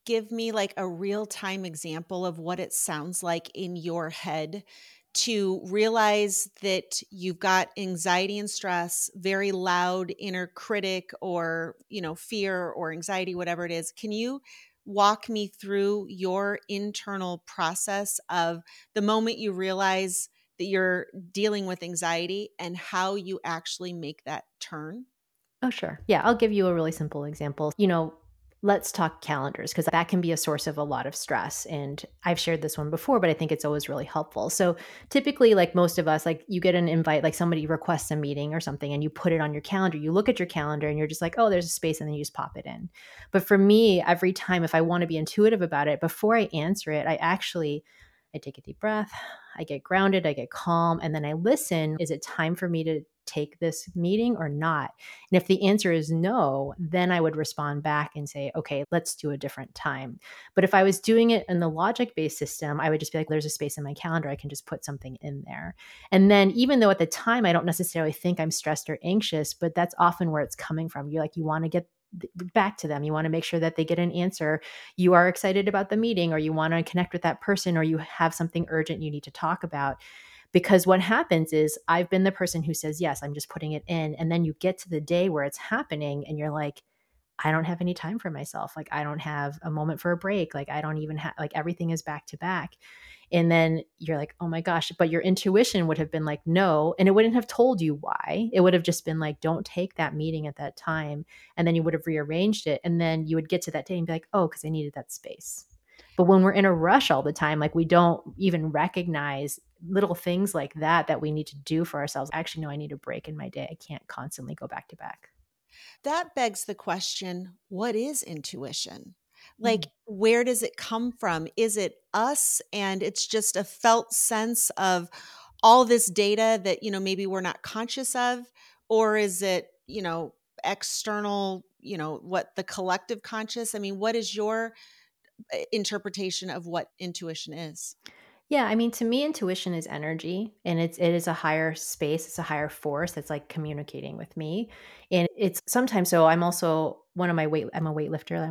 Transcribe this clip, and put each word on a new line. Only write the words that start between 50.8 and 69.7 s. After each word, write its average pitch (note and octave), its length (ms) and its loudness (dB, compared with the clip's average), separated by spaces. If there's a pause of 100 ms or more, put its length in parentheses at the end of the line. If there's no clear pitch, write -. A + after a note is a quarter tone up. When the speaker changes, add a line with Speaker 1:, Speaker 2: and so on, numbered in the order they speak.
Speaker 2:
and D#3+ 120 -2
then D3+ 100 -2
I D3 100 -2
listen. E3 640 0
Is D#3 120 -2
it C3+ 100 -6
time E3 320 -2
for F3+ 140 -4
me E3 160 -2
to D#3 180 -2 (220)
take - 360 -6
this E3 340 -4
meeting G#3 420 0
or E3 120 -4
not? D3 420 -2 (400)
And F#3+ 100 4
if - 60 -12
the F#3+ 220 4
answer G3 240 4
is D#3+ 180 0
no, E3 680 2
then F3+ 340 2
I F3 80 2
would D#3+ 160 2
respond D3 460 -4
back D3+ 340 0
and D3 120 -8
say, C#3 280 -6
"Okay, C#3+ 340 -4
let's E3+ 240 -2
do - 160 -6
a C#3+ 80 -4
different C#3 380 -10
time." C3 420 -6 (360)
But F#3+ 100 6
if F#3+ 100 2
I F#3+ 80 8
was G3 180 4
doing A#3 300 6
it A3+ 180 2
in F3+ 120 0
the E3+ 100 2
logic-based E3+ 640 -2
system, D3 440 -6
I D#3+ 100 2
would D#3 100 2
just D#3 120 -6
be D#3+ 60 -2
like, D#3 100 -4
"There's D#3 180 0
a D3+ 40 -6
space D3 280 -6
in D3 60 -8
my C#3 100 -8
calendar. D#3+ 340 -4
I C#3 80 -4
can C#3+ 140 -12
just - 160 -14
put - 180 -10
something C3 360 -12
in C#3 260 -10
there." E3 280 -10 (360)
And F#3+ 200 10
then G3 220 8
even B3+ 280 4
though G#3 100 8
at F#3+ 80 4
the E3+ 80 4
time A3+ 400 0
I E3+ 60 6
don't E3 140 4
necessarily E3 460 0
think F3 280 -2
I'm D#3+ 100 0
stressed D#3 400 -4
or D#3 120 -4
anxious, E3 520 0
but E3+ 200 -2